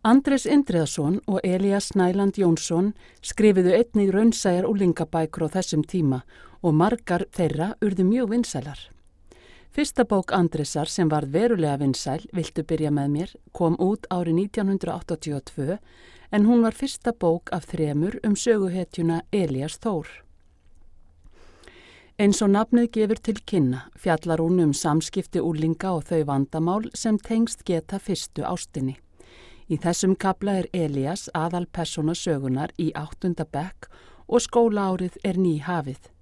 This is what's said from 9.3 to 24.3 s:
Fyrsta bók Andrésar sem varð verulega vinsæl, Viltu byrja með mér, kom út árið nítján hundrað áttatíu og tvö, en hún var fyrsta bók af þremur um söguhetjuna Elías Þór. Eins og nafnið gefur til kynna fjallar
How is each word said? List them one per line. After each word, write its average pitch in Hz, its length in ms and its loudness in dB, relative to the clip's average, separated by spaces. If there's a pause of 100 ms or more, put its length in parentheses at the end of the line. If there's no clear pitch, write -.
Fyrsta 285 400 0
bók 190 240 0
Andrésar 160 560 0
sem 160 240 0
varð 147 240 -2
verulega 180 480 2
vinsæl, 135 480 -2
Viltu - 320 -4
byrja 156 240 -2
með 143 300 0
mér, 185 180 -6 (160)
kom 170 240 0
út 196 320 -2
árið 175 320 0
nítján 202 320 -2
hundrað 185 300 -4
áttatíu 156 340 -6
og 131 160 -8
tvö, 151 240 -4 (560)
en 208 160 4
hún 233 160 6
var 220 80 2
fyrsta - 400 -6
bók 170 400 -2
af 180 160 -6
þremur 160 560 -2
um 214 80 2
söguhetjuna 185 960 0
Elías 151 480 -2
Þór. - 480 -6 (1900)
Eins 202 320 4
og 196 80 6
nafnið 233 400 2
gefur 214 320 0
til 214 160 -4
kynna 131 360 0 (200)
fjallar 165 400 0